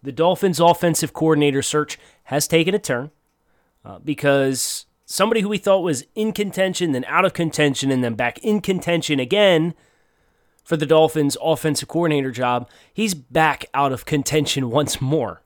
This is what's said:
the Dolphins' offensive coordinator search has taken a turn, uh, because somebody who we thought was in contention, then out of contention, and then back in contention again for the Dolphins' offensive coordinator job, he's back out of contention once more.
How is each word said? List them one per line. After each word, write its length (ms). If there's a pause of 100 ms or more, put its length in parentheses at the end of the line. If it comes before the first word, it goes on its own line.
the 120
Dolphins' 480
offensive 500
coordinator 500
search 380 (260)
has 220
taken 260
a 60
turn, 320 (720)
uh, 160
because 840 (200)
somebody 360
who 80
we 80
thought 260
was 220 (100)
in 160
contention, 640
then 160
out 160
of 80
contention, 580
and 100
then 120
back 260
in 220
contention 580
again 540 (920)
for 140
the 80
Dolphins' 560
offensive 480
coordinator 420
job, 380 (240)
he's 200
back 600
out 180
of 140
contention 640
once 320
more. 440